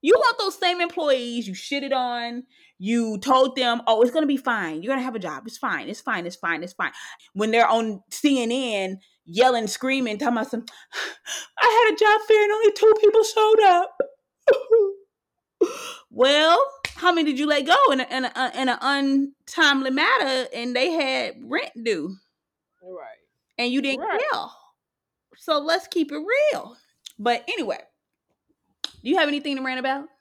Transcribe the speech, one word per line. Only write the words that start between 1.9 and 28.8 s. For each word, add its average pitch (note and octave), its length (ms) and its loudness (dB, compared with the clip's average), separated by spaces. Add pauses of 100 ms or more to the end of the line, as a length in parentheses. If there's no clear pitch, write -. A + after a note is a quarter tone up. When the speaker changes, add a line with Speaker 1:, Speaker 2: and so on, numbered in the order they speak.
Speaker 1:
on, A#3+ 500 -6 (340)
you A3 400 -2
told C4 380 2
them, A#3+ 300 -2
"Oh, A3 160 4
it's A#3+ 80 4
gonna D#4 160 0
be C#4 120 0
fine. E3+ 440 -4
You're A3+ 100 -4
gonna C4+ 120 -2
have B3+ 100 -8
a A3+ 40 -6
job. D#3 280 -10
It's A3+ 120 -16
fine. E3 320 -6
It's G#3+ 100 -12
fine. F#3+ 260 -6
It's E3+ 100 -12
fine. E3 260 -6
It's F3+ 100 -14
fine." E3+ 200 -6 (420)
When G#3+ 160 -2
they're A#3 180 4
on A3+ 420 0
C C#4 320 0
N A3+ 100 -2
N G#3 460 -4 (280)
yelling, A#3 400 2
screaming, B3+ 520 -4
talking A#3+ 200 -2
about - 120 -4
some, A#3 140 -6 (280)
<sighs> - 0 - (680)
"I A4+ 240 6
had A4 80 4
a - 40 -8
job G#4+ 280 4
fair G#4+ 180 6
and G#4 80 0
only G#4+ 200 4
two A4 280 6
people G#4+ 240 6
showed A4 360 4
up." F#4 380 4 (500)
<laughs> G#4+ 480 2 (1160)
Well, D4 480 4 (380)
how F4+ 160 2
many D#4+ 180 0
did B3+ 80 -4
you D4 80 -2
let D4 200 0
go E4+ 100 4 (160)
in C#4 80 0
a, B3 100 -2
in C4 140 -4
a, B3+ 320 -4
in C4 120 -2
an A#3+ 120 -2
untimely C#4 1080 0
matter C#4 640 0
and A#3+ 220 -8
they C4+ 160 0
had C4 540 -2
rent C#4+ 280 -6 (120)
due? F#3 320 -4 (680)
Speaker 2:
Right. F3+ 360 -18 (400)
Speaker 1:
And A#3+ 140 -2
you C4+ 100 -2
didn't C4+ 180 -4
Speaker 2:
Right. G4 200 -4 (120)
Speaker 1:
tell. - 240 -8 (840)
So D#4 180 -2
let's E4 300 -2
keep D4 240 -2
it D4 60 -8 (340)
real. A3+ 240 -8 (420)
But A#3+ 300 -2
anyway, E4 300 -6 (1200)